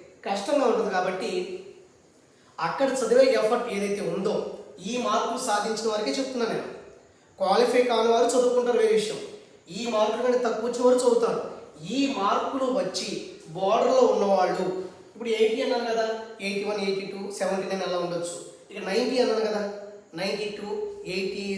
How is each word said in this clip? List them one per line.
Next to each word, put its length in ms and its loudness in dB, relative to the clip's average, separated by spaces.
కష్టంగా 420 0
ఉంటుంది. 280 0
కాబట్టి 340 -2
అక్కడ 280 0
చదివే 260 6
ఎఫర్ట్ 360 0
ఏదైతే 280 -2
ఉందో, 220 -2
ఈ 40 -4
మార్కులు 400 -2
సాధించిన 440 0
వారికే 280 0
చెప్తున్నాను 340 -2
నేను. 160 -6
క్వాలిఫై 500 4
కాని 240 4
వారు 200 6
చదువుకుంటారు 480 4
వేరే 180 4
విషయం, 200 -2
ఈ 40 -6
మార్కులు 300 2
కంటే 220 2
తక్కువ 240 -2
వచ్చిన 160 0
వారు 180 6
చదువుతారు. 380 2
ఈ 40 2
మార్కులు 480 0
వచ్చి 300 -4
బోర్డర్‌లో 460 4
ఉన్నవాళ్ళు, 520 2
ఇప్పుడు 260 -8
ఎయిటీ 280 4
అన్నాను 260 0
కదా, 140 0
ఎయిటీ 240 -4
వన్, 180 -2
ఎయిటీ 240 -2
టూ, 80 -10
సెవెంటీ 320 -2
నైన్ 160 -4
అలా 180 -2
ఉండొచ్చు, 320 -6
ఇక 80 -12
నైంటీ 340 0
అన్నాను 240 0
కదా, 140 -2
నైంటీ 280 -4
టూ, 100 -12
ఎయిటీ 280 -4